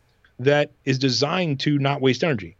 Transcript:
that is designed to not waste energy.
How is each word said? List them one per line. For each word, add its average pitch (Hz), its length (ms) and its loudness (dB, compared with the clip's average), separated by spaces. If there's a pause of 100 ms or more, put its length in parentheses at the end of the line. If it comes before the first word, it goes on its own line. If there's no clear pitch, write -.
(400)
that 143 320 2 (140)
is 135 120 0
designed 139 600 -2
to 147 180 0
not 139 240 0
waste 131 220 2
energy. 104 360 -4